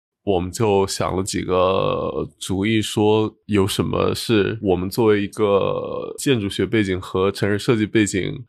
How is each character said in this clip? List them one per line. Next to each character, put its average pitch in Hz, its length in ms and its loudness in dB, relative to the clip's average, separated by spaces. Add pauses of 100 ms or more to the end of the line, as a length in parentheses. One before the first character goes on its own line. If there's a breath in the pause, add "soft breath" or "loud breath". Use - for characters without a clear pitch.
(260)
我 98 120 2
们 90 140 -2
就 98 360 2
想 90 280 -2
了 92 80 -2
几 95 180 -4
个 92 880 0 (100)
主 95 280 -4
意， 110 160 0
说 107 520 2 (120)
有 101 200 2
什 95 160 -2
么 92 320 0
是 104 480 0
我 98 140 2
们 90 140 -2
作 117 160 0
为 104 180 4
一 98 60 -6
个 98 880 0
建 135 200 0
筑 101 120 -2
学 98 160 -2
背 110 180 0
景 92 160 -2
和 95 320 0
城 101 180 -2
市 104 80 0
设 117 200 0
计 107 80 0
背 107 200 2
景 90 440 -4